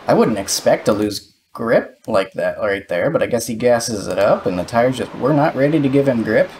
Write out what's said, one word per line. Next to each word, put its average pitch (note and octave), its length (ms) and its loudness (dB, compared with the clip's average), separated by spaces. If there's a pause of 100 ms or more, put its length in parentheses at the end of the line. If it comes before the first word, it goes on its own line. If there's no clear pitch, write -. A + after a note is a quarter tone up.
I A#2+ 60 4
wouldn't D#3+ 240 2
expect - 480 -2
to A#2 60 2
lose G#2 420 -4 (180)
grip B2 560 -2
like G2 240 0
that F2 260 -4
right G2 300 -4
there, F2+ 220 0
but - 120 0
I G#2+ 40 0
guess A2+ 200 -2
he A#2 80 -6
gasses A2+ 540 0
it F2+ 100 -2
up, G#2 280 2
and F#2 120 -2
the F2 60 -4
tires A#2+ 340 0
just - 160 -8
were A#2+ 200 0
not D3+ 200 2
ready D3 260 2
to C#3 80 2
give C#3 200 2
him A#2 160 0
grip. A#2+ 360 2